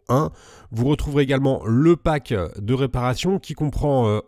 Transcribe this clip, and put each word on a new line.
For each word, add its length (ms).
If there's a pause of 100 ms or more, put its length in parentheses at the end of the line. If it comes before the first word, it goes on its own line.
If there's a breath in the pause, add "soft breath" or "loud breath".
un. 240 (400 loud breath)
Vous 140
retrouverez 360
également 420
le 300
pack 400 (240)
de 160
réparation 640
qui 160
comprend, 540
euh, 200